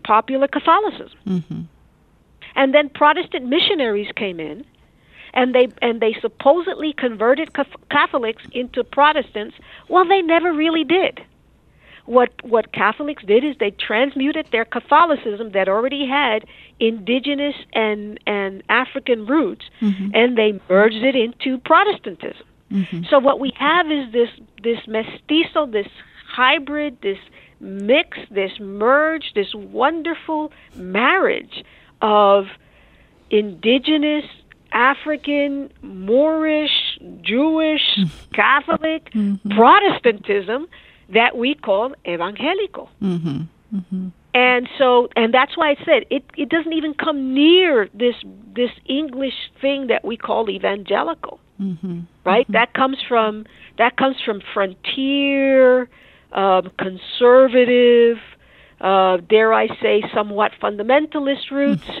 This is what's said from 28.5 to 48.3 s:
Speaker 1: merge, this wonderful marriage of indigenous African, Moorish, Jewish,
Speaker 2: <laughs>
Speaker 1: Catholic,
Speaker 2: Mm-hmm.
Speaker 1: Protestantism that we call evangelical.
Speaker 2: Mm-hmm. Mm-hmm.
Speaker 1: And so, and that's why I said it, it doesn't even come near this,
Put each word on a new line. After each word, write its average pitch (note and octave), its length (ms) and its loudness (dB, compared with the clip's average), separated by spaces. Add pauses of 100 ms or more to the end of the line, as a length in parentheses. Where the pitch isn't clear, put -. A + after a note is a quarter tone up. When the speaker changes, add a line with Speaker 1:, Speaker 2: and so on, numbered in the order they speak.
Speaker 1:
merge, C4 760 0
this G3 180 -4
wonderful D4+ 1000 -4 (240)
marriage A3+ 880 -2 (380)
of G3+ 440 4 (840)
indigenous C4 960 0 (460)
African, C#4+ 1000 -2 (100)
Moorish, D4 1200 -2 (220)
Jewish, D#4 760 0 (140)
Speaker 2:
<laughs> - 220 -20
Speaker 1:
Catholic, D#4 800 0
Speaker 2:
Mm-hmm. G3+ 380 -4
Speaker 1:
Protestantism A3+ 1160 2 (460)
that A3+ 240 2
we C4 180 -2
call A3+ 380 -2 (140)
evangelical. G#3 800 -6 (120)
Speaker 2:
Mm-hmm. E3 400 -4 (340)
Mm-hmm. F#3 320 -8 (280)
Speaker 1:
And B3 420 2
so, B3 380 4
and A#3 180 2
that's C4 240 2
why D#4 140 2
I C#4+ 40 -2 (100)
said D4 260 2
it, C4+ 120 -4 (140)
it C#4+ 120 -6
doesn't D#4+ 240 -2
even D#4 200 -4
come C#4 400 -4
near D4+ 600 4
this, A3+ 220 0 (400)